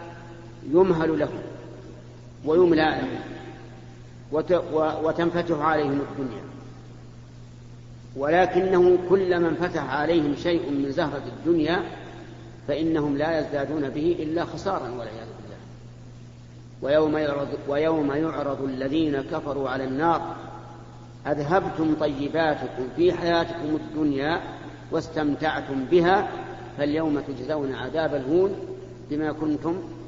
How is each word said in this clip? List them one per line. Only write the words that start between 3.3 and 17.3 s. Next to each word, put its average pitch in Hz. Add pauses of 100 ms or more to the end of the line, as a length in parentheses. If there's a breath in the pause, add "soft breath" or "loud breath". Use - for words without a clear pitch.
وت-، 160 (100)
و-، 156
وتنفتح 170
عليهم 147 (100)
الدنيا، 117 (1700)
ولكنه 180 (100)
كلما 175
انفتح 156
عليهم 147
شيء 165
من 139
زهرة 139 (160)
الدنيا 165 (840)
فإنهم 147
لا 156
يزدادون 143
به 151
إلا 156
خسارا 151
والعياذ 113
بالله. 104 (1300)
ويوم 151
يعرض، 143 (200)